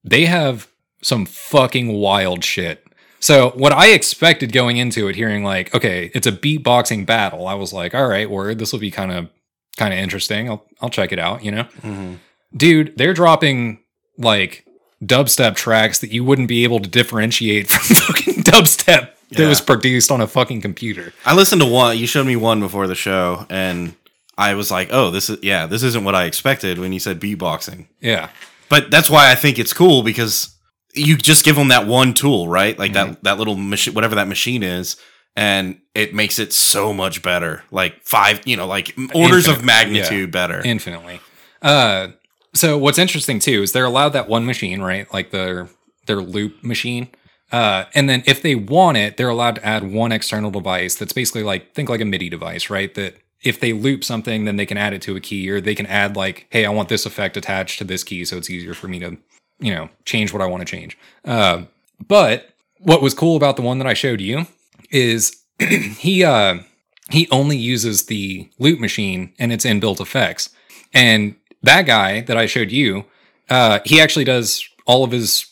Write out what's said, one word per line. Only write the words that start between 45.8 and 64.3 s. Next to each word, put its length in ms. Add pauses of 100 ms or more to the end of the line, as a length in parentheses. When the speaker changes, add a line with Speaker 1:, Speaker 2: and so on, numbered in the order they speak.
Speaker 1:
their 100
loop 460
machine. 460 (420)
Uh, 340 (100)
and 140
then 160
if 160
they 140
want 420
it, 200
they're 120
allowed 260
to 100
add 260
one 200
external 400
device 440
that's 180
basically, 300
like, 300
think 160
like 120
a 40
midi 240
device, 400
right? 260
That 200 (280)
if 160
they 140
loop 300
something, 420
then 120
they 80
can 120
add 160
it 100
to 120
a 40
key, 300
or 120
they 120
can 120
add, 300
like, 340
"Hey, 160
I 40
want 200
this 160
effect 320
attached 420
to 60
this 180
key, 220
so 120
it's 120
easier 240
for 160
me 100
to, 180 (440)
you 120
know, 160 (160)
change 280
what 80
I 40
wanna 200
change." 320 (280)
Uh, 380 (440)
but 420 (300)
what 220
was 120
cool 240
about 180
the 60
one 180
that 80
I 60
showed 280
you 240 (460)